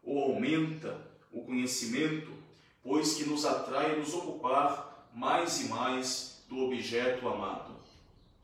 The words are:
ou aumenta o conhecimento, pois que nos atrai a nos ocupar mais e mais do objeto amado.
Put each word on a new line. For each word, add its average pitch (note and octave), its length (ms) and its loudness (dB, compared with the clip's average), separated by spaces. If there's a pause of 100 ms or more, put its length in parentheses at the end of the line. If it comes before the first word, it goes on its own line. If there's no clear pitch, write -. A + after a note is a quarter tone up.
ou C#3 200 0
aumenta D3 840 0 (260)
o - 100 -8
conhecimento, B2+ 880 -2 (500)
pois D3+ 320 2
que D3+ 100 -2
nos D3 200 0
atrai C#3+ 480 2
a D#3 40 2
nos D3+ 180 -2
ocupar E3+ 1000 0
mais D#3+ 480 2
e - 40 -2
mais - 840 -2
do C3 120 -4
objeto B2 680 0
amado. G#2 480 -4 (680)